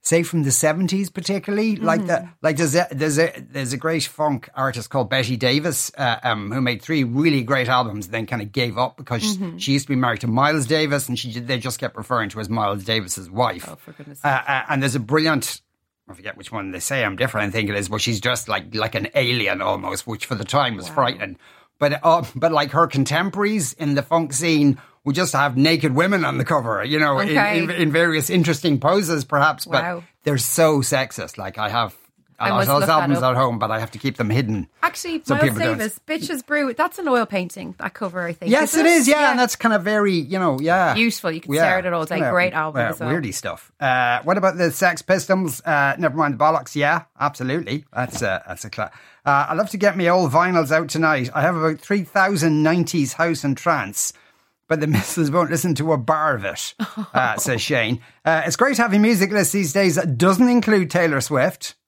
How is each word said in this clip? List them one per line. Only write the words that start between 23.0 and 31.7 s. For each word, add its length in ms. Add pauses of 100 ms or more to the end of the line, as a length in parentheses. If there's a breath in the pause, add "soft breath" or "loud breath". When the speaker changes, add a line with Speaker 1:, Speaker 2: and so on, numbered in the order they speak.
Speaker 1:
in 200
the 80
funk 300
scene 460 (260 loud breath)
would 120
just 160
have 240
naked 400
women 280
on 140
the 60
cover, 400
you 160
know, 180
in, 120
Speaker 2:
Okay. 340
Speaker 1:
in, 80
in 180
various 400
interesting 480
poses, 460
perhaps. 420
But 160
Speaker 2:
Wow. 220 (180)
Speaker 1:
they're 160
so 400
sexist. 600
Like, 200
I 120